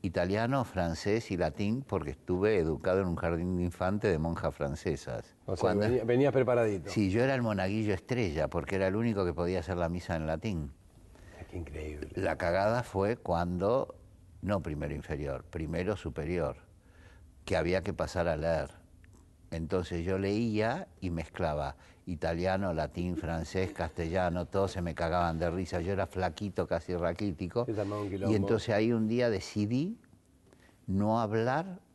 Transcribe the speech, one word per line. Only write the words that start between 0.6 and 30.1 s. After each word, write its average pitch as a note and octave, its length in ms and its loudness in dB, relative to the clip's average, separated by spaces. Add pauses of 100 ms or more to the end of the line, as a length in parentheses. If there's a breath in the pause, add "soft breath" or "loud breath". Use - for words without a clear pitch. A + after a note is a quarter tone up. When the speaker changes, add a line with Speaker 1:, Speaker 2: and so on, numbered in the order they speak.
Speaker 1:
francés F#2 680 0
y F#2+ 60 0
latín G2+ 480 0
porque D#2+ 260 -2
estuve F#2+ 480 2
educado F2 420 2
en F#2+ 60 2
un F2 100 0
jardín F2 400 0
de F2+ 60 2
infante F#2 440 0
de F2 120 4
monjas E2 360 -2
francesas. C#2+ 800 -4 (100)
Speaker 2:
O F#2+ 120 -2
sea, - 40 -4
Speaker 1:
Cuando G2+ 260 2
Speaker 2:
venía-, A#2+ 180 2
venías B2+ 280 6
preparadito. A2+ 560 2
Speaker 1:
Sí, G2+ 200 2
yo A2 140 4
era C3+ 120 2
el B2+ 60 0
monaguillo G#2 520 0
estrella F2 540 0
porque D#2+ 280 -2
era F#2+ 120 4
el F#2+ 80 2
único G#2+ 300 2
que F2 80 0
podía F2 260 0
hacer F2+ 180 -2
la E2+ 120 0
misa F2 260 -2
en D#2+ 100 -2
latín. D#2+ 460 -2 (680 loud breath)
Speaker 2:
Ah, - 100 -14
qué - 80 -10
increíble. D2+ 580 -8
Speaker 1:
La F2+ 220 0
cagada G2 460 2
fue G2+ 340 0
cuando, F2+ 760 0 (460)
no F#2+ 200 0
primero D2+ 340 -4
inferior, C#2+ 480 -4
primero F2+ 540 -2
superior, D#2 580 -4 (880 soft breath)
que F#2+ 140 0
había F2 240 2
que F#2+ 100 -4
pasar E2+ 380 0
a D#2+ 80 0
leer. D#2 320 0 (840)
Entonces E2+ 540 -2
yo F#2+ 120 0
leía A2 680 0 (140)
y F#2+ 80 -4
mezclaba D#2 680 -2 (300 loud breath)
italiano, F2+ 680 0
latín, E2 440 -2
francés, E2 560 -2
castellano, F2 720 -2
todos G2 260 0
se F#2 100 -4
me E2+ 140 -4
cagaban E2+ 440 0
de E2+ 100 2
risa. F2+ 320 -2
Yo F2+ 120 -2
era F#2+ 140 0
flaquito, F#2 600 -2
casi F2 280 -2
raquítico. F2+ 680 -2
Speaker 2:
Se A#2+ 80 -4
te G#2 80 -2
armaba G#2 200 -4
un G#2 80 -4
quilombo. G2 240 0
Speaker 1:
Y - 20 4
entonces G#2+ 400 2
ahí A2 160 4
un A2 160 2
día A#2+ 220 2
decidí A#2 680 0 (880 soft breath)